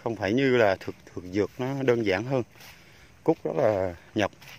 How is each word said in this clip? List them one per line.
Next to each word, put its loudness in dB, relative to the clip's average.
không -4
phải 0
như 4
là 6
thực, -10
thực -12
dược 0
nó -4
đơn -4
giản 0
hơn. -2
Cúc 2
rất -6
là 0
nhọc. 0